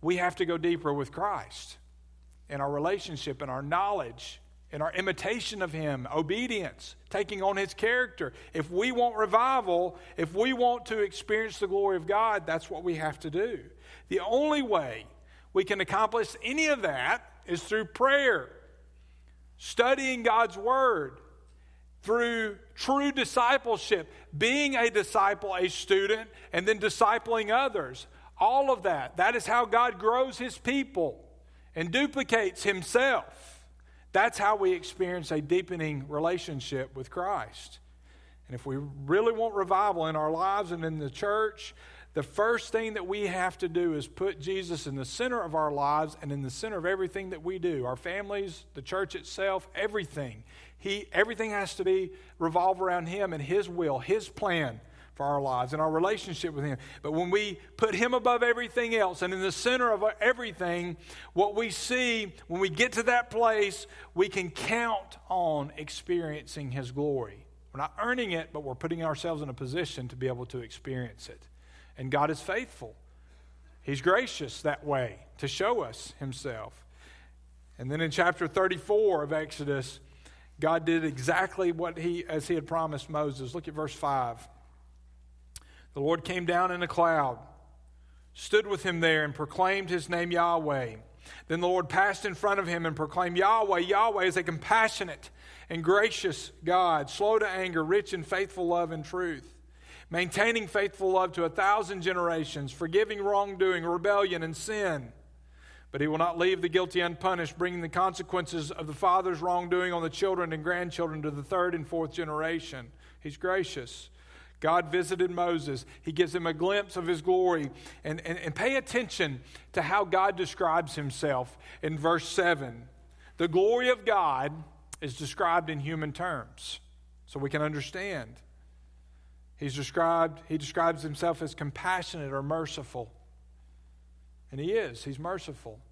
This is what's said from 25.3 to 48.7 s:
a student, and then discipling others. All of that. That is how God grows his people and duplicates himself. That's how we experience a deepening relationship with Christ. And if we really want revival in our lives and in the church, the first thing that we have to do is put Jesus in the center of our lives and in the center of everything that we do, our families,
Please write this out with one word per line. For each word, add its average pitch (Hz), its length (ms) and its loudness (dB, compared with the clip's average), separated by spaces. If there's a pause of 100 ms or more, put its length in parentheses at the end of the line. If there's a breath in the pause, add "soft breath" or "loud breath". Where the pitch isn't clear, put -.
a 180 120 2
student, 202 600 0 (240 loud breath)
and 180 160 0
then 214 100 2
discipling 220 720 2
others. 214 560 0 (320 loud breath)
All 269 320 4
of 233 120 2
that. 147 340 0
That 202 200 4
is 226 100 -4
how 240 180 4
God 226 340 4
grows 240 400 2
his 247 200 -6
people 254 680 -2 (500 soft breath)
and 165 160 -4
duplicates 233 720 2
himself. 202 1000 0 (480 soft breath)
That's 208 260 4
how 208 180 4
we 190 160 2
experience 180 580 -4
a 156 100 0
deepening 156 680 -2
relationship 147 880 -4
with 131 140 -10
Christ. 175 720 -6 (640 soft breath)
And 127 80 -12
if 123 100 -10
we 139 140 -6 (260)
really 208 280 4
want 226 220 0
revival 190 520 4
in 156 100 0
our 156 140 2
lives 185 420 0
and 165 120 -4
in 160 140 -2
the 147 120 -4
church, 208 640 -2 (400 loud breath)
the 151 80 0
first 226 500 0
thing 220 220 -2
that 190 120 -4
we 202 200 -2
have 180 320 -2
to 185 100 -2
do 175 260 0
is 147 120 -4
put 185 340 -4
Jesus 170 460 -4
in 139 80 -6
the 135 100 -4
center 240 380 -4
of 160 120 -6
our 156 160 2
lives 147 520 0
and 143 100 -6
in 143 100 -4
the 131 80 -4
center 220 280 -6
of 165 80 -2
everything 190 440 -2
that 160 120 -10
we 185 160 -4
do, 160 260 0
our 127 120 -2
families, 196 760 -6